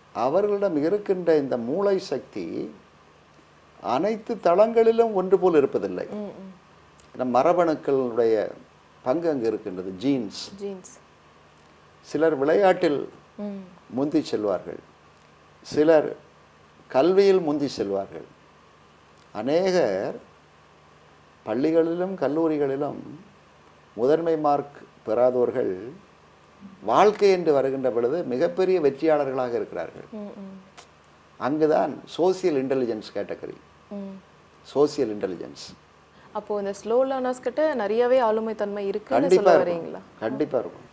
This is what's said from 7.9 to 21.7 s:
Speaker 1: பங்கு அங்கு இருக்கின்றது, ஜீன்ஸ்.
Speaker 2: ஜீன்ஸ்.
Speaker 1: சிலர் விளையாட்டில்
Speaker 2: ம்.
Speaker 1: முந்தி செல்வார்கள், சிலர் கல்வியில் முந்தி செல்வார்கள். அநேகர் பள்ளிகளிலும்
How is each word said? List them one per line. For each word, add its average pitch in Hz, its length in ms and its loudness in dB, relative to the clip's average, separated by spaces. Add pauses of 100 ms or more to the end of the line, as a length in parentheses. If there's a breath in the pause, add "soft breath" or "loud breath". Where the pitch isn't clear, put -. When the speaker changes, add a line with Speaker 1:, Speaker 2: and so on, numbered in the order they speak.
Speaker 1:
பங்கு 165 260 -2
அங்கு 127 180 -2
இருக்கின்றது, 95 420 -6
ஜீன்ஸ். 104 640 -4
Speaker 2:
ஜீன்ஸ். 196 440 -14 (1040)
Speaker 1:
சிலர் 156 340 0
விளையாட்டில் 170 760 2 (280)
Speaker 2:
ம். 208 60 -10 (460)
Speaker 1:
முந்தி 143 420 -2
செல்வார்கள், 101 480 -4 (800)
சிலர் 151 540 2 (720)
கல்வியில் 190 520 4
முந்தி 147 380 -2
செல்வார்கள். 98 480 -6 (1080)
அநேகர் 143 840 0 (1300)
பள்ளிகளிலும் 165 720 0